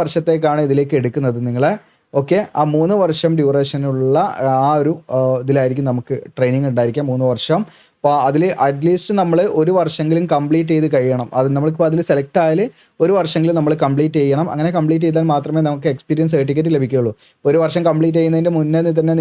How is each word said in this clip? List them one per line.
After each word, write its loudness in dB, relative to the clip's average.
വർഷത്തേക്കാണ് 0
ഇതിലേക്ക് 2
എടുക്കുന്നത് -2
നിങ്ങളെ. 2
ഓക്കെ, 0
ആ 2
മൂന്ന് 2
വർഷം 0
ഡ്യൂറേഷനുള്ള 0
ആ 2
ഒരു, 0
ആ, 0
ഇതിലായിരിക്കും 0
നമുക്ക് -6
ട്രെയിനിങ് -2
ഉണ്ടായിരിക്കുക, 0
മൂന്ന് -2
വർഷം. -2
അപ്പോൾ 0
അതിൽ 2
at 0
least -2
നമ്മൾ 2
ഒരു 2
വർഷമെങ്കിലും 0
കംപ്ലീറ്റ് 0
ചെയ്ത് 2
കഴിയണം. 0
അത് 2
നമ്മളിപ്പോൾ 0
അതിൽ 0
സെലക്ട് 0
ആയാൽ 2
ഒരു 4
വർഷമെങ്കിലും 0
നമ്മൾ 2
കംപ്ലീറ്റ് 0
ചെയ്യണം. 0
അങ്ങനെ -2
കംപ്ലീറ്റ് 0
ചെയ്താൽ 0
മാത്രമേ -2
നമുക്ക് -4
എക്സ്പീരിയൻസ് -2
സർട്ടിഫിക്കറ്റ് 0
ലഭിക്കുകയുള്ളൂ. -2
ഒരു 4
വർഷം -2
കംപ്ലീറ്റ് 0
ചെയ്യുന്നതിൻ്റെ 0
മുന്നേ 0
തന്നെ 2